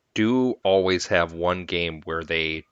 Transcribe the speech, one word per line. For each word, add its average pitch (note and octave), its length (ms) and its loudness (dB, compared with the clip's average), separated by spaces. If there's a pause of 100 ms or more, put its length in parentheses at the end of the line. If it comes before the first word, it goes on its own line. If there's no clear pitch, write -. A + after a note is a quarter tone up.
(140)
do B2 480 2
always F#2 440 4
have E2+ 260 2
one F2 320 -2
game E2+ 400 -4
where E2 180 -6
they D#2+ 500 -4